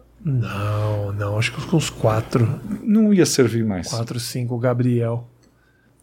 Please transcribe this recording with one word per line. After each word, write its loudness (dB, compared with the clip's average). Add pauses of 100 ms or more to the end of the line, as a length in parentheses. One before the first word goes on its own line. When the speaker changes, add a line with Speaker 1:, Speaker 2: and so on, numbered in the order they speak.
(240)
Speaker 1:
Não, -2
não, -2
acho -2
que -10
com 0
uns 0
quatro. 0 (220)
Speaker 2:
Não 4
ia 6
servir 2
mais. -4
Speaker 1:
Quatro, -4
cinco, -6
Gabriel. 0 (720)